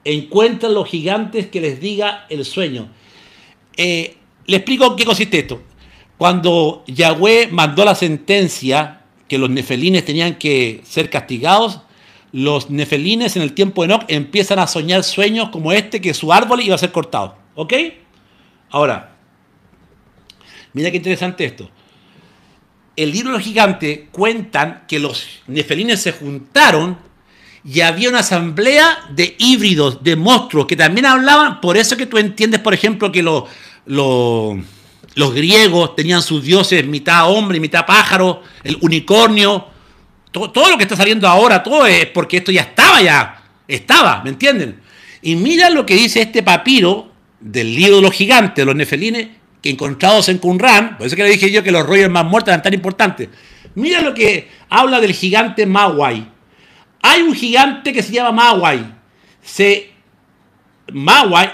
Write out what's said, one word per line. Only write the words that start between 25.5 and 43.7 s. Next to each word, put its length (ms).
se 120
juntaron 840
y 180
había 280
una 100
asamblea 800
de 300
híbridos, 640
de 120
monstruos, 520
que 80
también 300
hablaban. 560
Por 160
eso 200
que 80
tú 120
entiendes, 420
por 140
ejemplo, 380
que 100
lo-, 260
lo-, 720
los 180
griegos 640
tenían 260
sus 220
dioses 420
mitad 440
hombre 280
y 40
mitad 240
pájaro, 560
el 180
unicornio. 840
To-, 200
todo 180
lo 80
que 60
está 120
saliendo 320
ahora, 340
todo 240
es 220
porque 300
esto 140
ya 100
estaba, 400
ya 420
estaba, 560